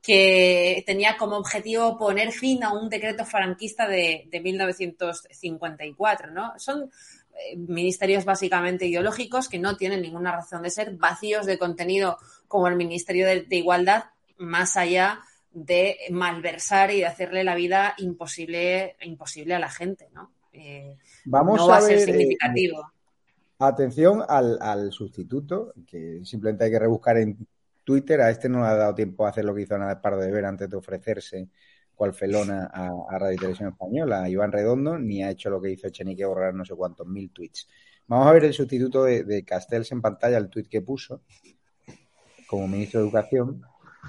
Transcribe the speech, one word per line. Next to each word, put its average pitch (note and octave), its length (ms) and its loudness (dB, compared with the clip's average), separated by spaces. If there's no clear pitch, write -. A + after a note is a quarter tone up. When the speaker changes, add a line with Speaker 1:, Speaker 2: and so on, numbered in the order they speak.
Speaker 1:
que F#3 840 6
tenía G#3 320 0
como G#3 180 -2
objetivo A3 640 -2
poner G#3+ 340 0
fin B3+ 320 0
a G#3 80 -2
un G#3+ 160 -4
decreto A3 380 -6
franquista G#3 600 -2
de, F3 440 0
de E3+ 100 -8
mil F#3 160 -4
novecientos F3+ 760 -6
cincuenta D#3+ 540 -10
y D3 80 -14
cuatro, G3 380 -2
¿no? G3+ 260 -8
Son, C#4+ 280 -6
eh, - 240 -14
ministerios F3+ 640 0
básicamente F#3 640 0
ideológicos A3 640 -2
que F#3 80 -8
no G3 180 -2
tienen F#3+ 240 -4
ninguna E3+ 320 -6
razón E3+ 300 -8
de F3 80 -6
ser, G#3 260 -6
vacíos G3+ 480 0
de F#3+ 140 0
contenido F3+ 580 0
como F#3 180 2
el F3 100 2
Ministerio F3 500 0
de, F#3 160 2
de F#3 140 -2
Igualdad, F3+ 480 4
más F3 400 -2
allá F#3 420 2
de F3 440 2
malversar F3 800 0
y G3+ 80 2
de E3+ 60 2
hacerle F#3 360 -4
la F3+ 140 0
vida F#3+ 420 2
imposible, F3 1040 -4
imposible D#3+ 520 -8
a F3 40 -2
la D#3 100 -4
gente, F#3 460 -10
¿no? - 180 -20
Eh, C#3 440 -20
Speaker 2:
Vamos D3 340 4
Speaker 1:
no F3 80 6
va F#3 80 12
Speaker 2:
a G#3 40 10
Speaker 1:
a G#3 40 8
ser G#3 160 6
Speaker 2:
ver, G3+ 100 6
eh, F3+ 40 2
Speaker 1:
significativo. F3 800 2
Speaker 2:
atención C#3 680 4
al, B2 360 2
al G2+ 300 -4
sustituto, C#3+ 840 -8
que E2 380 -12
simplemente G#2+ 400 -2
hay A2 60 2
que A2+ 80 2
rebuscar A2+ 400 2
en G#2+ 180 0
Twitter. C#3 380 2
A A2+ 100 6
este A#2+ 180 -4
no B2 120 0
le A2+ 80 2
ha A2 80 4
dado G#2 180 2
tiempo G#2 320 -2
a G2+ 40 0
hacer G#2+ 140 -4
lo G2+ 80 -2
que G2+ 100 -4
hizo F#2+ 120 -4
Ana G2 260 -4
Pardo G2 200 -2
de F#2+ 100 -2
Vera G2+ 180 -2
antes F#2+ 220 -8
de G2+ 60 -10
ofrecerse F#2+ 720 -8
cual G2 180 -2
felona G2 580 -2
a, F#2 160 -8
a F#2+ 80 -6
Radio F#2 200 -2
Televisión F#2+ 320 -6
Española, G#2+ 520 -4
a F#2 60 -4
Iván G2+ 240 -2
Redondo, C3 460 0
ni G2+ 260 -4
ha G2 60 -4
hecho G2 200 -8
lo F#2+ 100 -4
que F#2+ 100 -4
hizo F#2+ 180 -8
Echenique, F#2+ 360 -8
borrar F#2 300 -2
no F#2 100 -8
sé F#2 100 -12
cuántos F2 340 -8
mil F#2+ 240 -10
tweets. - 360 -16
Vamos B2+ 220 4
a D#3 40 10
ver D#3+ 120 10
el C#3+ 100 2
sustituto C3 480 0
de, B2 220 2
de G2+ 200 -4
Castells A2+ 460 -4
en B2 100 -6
pantalla, A#2 380 0
el G2+ 100 -2
tuit G#2+ 200 -10
que A2 120 -4
puso C3 420 -12
como G2 220 -4
ministro G2+ 320 -2
de G#2 60 2
Educación. B2 560 0